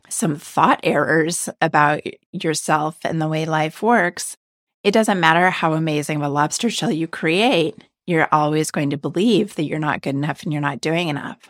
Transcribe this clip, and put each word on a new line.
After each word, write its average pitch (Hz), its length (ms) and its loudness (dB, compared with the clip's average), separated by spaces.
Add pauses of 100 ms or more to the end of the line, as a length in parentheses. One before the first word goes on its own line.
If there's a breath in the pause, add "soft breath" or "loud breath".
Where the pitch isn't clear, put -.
some 165 280 -2
thought 202 480 0
errors 160 680 0 (120)
about 151 400 2 (300)
yourself 156 720 -2
and 160 160 -2
the 156 80 -2
way 156 180 -2
life 156 360 -2
works, 208 560 0 (460)
it 202 80 4
doesn't 214 280 2
matter 170 300 4
how 170 240 0
amazing 156 440 -2
of 147 60 -2
a 147 60 -2
lobster 151 400 -2
shell - 220 -2
you 165 160 -2
create, 170 720 0 (240)
you're 160 260 2
always 151 380 2
going 147 200 -2
to 143 80 -2
believe 196 580 0
that 175 80 -4
you're 151 160 -4
not 151 220 -2
good 139 140 -4
enough 143 280 -4
and 175 80 -4
you're 147 100 -4
not 139 200 -4
doing 165 260 0
enough, 143 300 -8 (120)